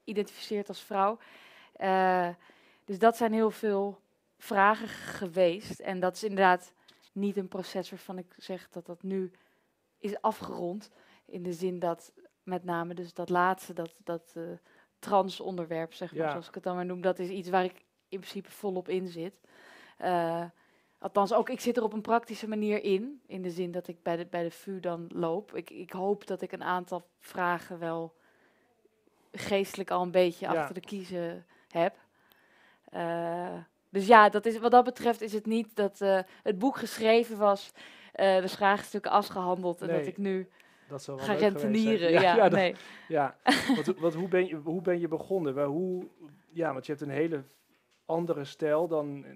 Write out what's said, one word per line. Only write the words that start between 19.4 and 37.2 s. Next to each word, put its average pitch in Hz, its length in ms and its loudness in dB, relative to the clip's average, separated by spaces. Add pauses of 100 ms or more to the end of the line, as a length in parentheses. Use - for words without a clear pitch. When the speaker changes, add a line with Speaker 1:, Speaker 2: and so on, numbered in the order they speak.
Speaker 1:
Eh, 170 460 0 (560)
althans, 202 340 0
ook 220 160 2
ik 247 100 -6
zit 240 180 -2
er 233 60 2
op 214 100 -2
een 220 80 -6
praktische 226 460 -2
manier 214 360 -2
in. 226 440 -2
In 190 140 -12
de 180 80 -6
zin 175 220 -6
dat 175 160 -8
ik 175 160 -14
bij 170 140 -2
de, 175 80 -8
bij 175 180 -6
de 165 80 -4
vu 190 280 -12
dan 170 340 -6
loop. 175 420 -4
Ik, 170 140 -10
ik - 220 -16
hoop 196 360 -2
dat 185 140 -6
ik 185 100 -10
een 185 120 -12
aantal 175 440 -4 (120)
vragen 175 600 -4
wel 165 340 -6 (1160)
geestelijk 196 600 -2
al 180 100 0
een 180 100 -4
beetje 180 380 2
Speaker 2:
Ja. 165 100 0
Speaker 1:
achter 147 140 -4
de 180 60 -12
kiezen 180 640 -10 (220)
heb. 170 280 0 (880)
Eh, 170 680 -6 (360)
dus 190 180 -2
ja, 214 220 12
dat 208 160 -2
is, 226 120 -2
wat 226 140 0
dat 247 120 10
betreft 233 380 -2
is 214 120 -8
het 214 120 -4
niet 220 300 -2
dat, 202 260 -2
eh, 196 180 4 (240)
het 185 160 -2
boek 262 180 0
geschreven 220 600 2